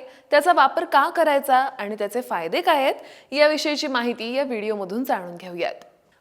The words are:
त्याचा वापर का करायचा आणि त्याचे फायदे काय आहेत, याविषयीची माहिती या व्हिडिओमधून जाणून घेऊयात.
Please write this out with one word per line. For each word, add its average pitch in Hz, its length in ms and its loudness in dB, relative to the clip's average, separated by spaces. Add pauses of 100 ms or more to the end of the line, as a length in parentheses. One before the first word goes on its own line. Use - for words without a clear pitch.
(320)
त्याचा 294 220 4
वापर 311 320 4
का 294 240 4
करायचा 285 480 2
आणि 214 380 -4
त्याचे 208 260 -4
फायदे 196 400 -4
काय 302 220 2
आहेत, 294 120 0 (360)
याविषयीची 294 560 2
माहिती 240 460 -4
या 269 100 -2
व्हिडिओमधून 214 600 -4
जाणून 185 320 -4
घेऊयात. 175 500 -8 (360)